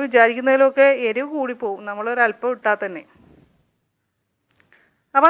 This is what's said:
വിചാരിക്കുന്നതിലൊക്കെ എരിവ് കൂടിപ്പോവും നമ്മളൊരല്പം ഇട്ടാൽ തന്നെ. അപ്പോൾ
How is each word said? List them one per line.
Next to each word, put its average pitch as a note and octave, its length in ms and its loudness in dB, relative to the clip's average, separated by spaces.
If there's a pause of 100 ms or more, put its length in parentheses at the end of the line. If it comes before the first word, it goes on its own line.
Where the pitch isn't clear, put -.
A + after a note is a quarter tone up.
വിചാരിക്കുന്നതിലൊക്കെ C4 800 2 (220)
എരിവ് B3 200 -6 (100)
കൂടിപ്പോവും A#3+ 500 -8
നമ്മളൊരല്പം A3+ 680 -4
ഇട്ടാൽ G#3+ 280 -2
തന്നെ. F3 180 -10 (2250)
അപ്പോൾ D4 140 6